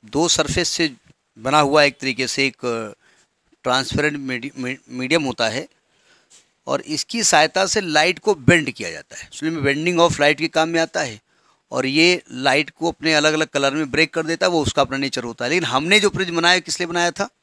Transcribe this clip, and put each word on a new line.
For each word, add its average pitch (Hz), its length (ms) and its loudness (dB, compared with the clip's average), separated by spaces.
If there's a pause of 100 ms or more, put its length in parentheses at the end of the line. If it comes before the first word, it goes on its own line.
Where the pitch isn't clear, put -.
दो - 240 -2
सरफेस 160 400 0
से 160 220 -2 (480)
बना 131 220 2
हुआ 147 220 6
एक 143 180 2
तरीके 131 260 -4
से 135 200 0
एक, - 180 -6
अ, 113 280 -4 (720)
ट्रांसपेरेंट 135 540 0
मीडि-, 131 380 -8
मी-, 127 220 -8 (120)
मीडियम 127 320 -2
होता 120 260 -2
है 120 180 -6 (1000)
और 135 140 -2
इसकी 156 440 -8
सहायता 170 420 4
से 214 140 0
लाइट 160 380 0
को 208 160 0
बेंड 151 360 2
किया 95 200 -10
जाता 78 260 -14
है। - 180 -18
इसलिए 160 180 -6 (100)
bending 156 380 0
of 165 180 4
light 143 200 4
के 156 100 -4
काम 160 200 0
में 165 120 0
आता 165 200 -2
है 117 200 -6 (520)
और 127 140 -2
ये 160 440 2
लाइट 135 400 0
को 165 220 -4
अपने 156 220 -2
अलग-अलग 156 340 2
कलर 139 260 0
में 151 160 -4
ब्रेक 151 240 0
कर 160 120 -2
देता 165 200 -2
है, 185 40 4
वो 165 120 2
उसका 139 200 0
अपना 131 140 -2
नेचर 135 280 -4
होता 117 200 -8
है। 123 60 -2
लेकिन 170 140 0
हमने 151 360 2
जो 196 100 2
प्रिज्म 180 260 -4
बनाया, 175 220 4
किस - 220 -6
लिए 175 60 -4
बनाया 175 240 0
था? 202 180 -6 (140)